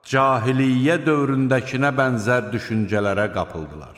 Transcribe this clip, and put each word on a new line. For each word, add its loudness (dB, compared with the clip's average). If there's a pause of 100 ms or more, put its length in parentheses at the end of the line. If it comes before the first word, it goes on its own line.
(120)
cahiliyyə 2 (120)
dövründəkinə 0
bənzər 0
düşüncələrə -2
qapıldılar. -8